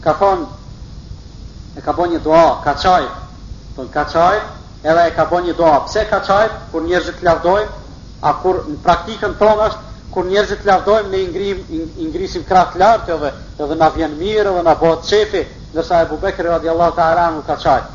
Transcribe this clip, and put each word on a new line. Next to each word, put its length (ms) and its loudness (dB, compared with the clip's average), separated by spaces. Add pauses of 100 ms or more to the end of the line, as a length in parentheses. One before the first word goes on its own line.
ka 140 2
thon, 320 2 (1300)
e 40 -14
ka 120 -2
bën 200 0
një 100 -4
dua, 420 6
ka 100 0
çaj, 300 2 (720)
thon, 120 -10
"Ka 160 -2
çaj", 340 2 (440)
edhe 240 4
e 40 0
ka 140 0
bën 200 0
një 120 -4
dua. 240 4
Pse 300 -2
ka 100 2
çaj? 280 2 (240)
Kur 100 -4
njerëzit 400 -2
lavdojnë, 460 2 (540)
a 100 2 (100)
kur 260 0
në 160 -8
praktikën 540 0
tonë 300 4
është, 100 -6 (320)
kur 140 -4
njerëzit 400 -2
lavdojnë, 460 2
ne 80 -2
i 80 -2
ngrim, 420 -6
i, 100 -8 (240)
i 60 -4
ngrisim 360 -6
krah 280 4
të 80 -10
lartë 340 4
edhe, 180 -4 (260)
edhe 160 -4
na 140 4
vjen 280 -2
mirë, 360 0
edhe 100 0
na 120 4
bëhet 300 2
çefi, 380 2 (320)
ndërsa 320 2
Ebu 100 -6
Bekri, 320 -4
radiallahu 480 0
ta'ala 320 2
anhu, 180 -4
ka 100 -2
çaj. 260 2 (120)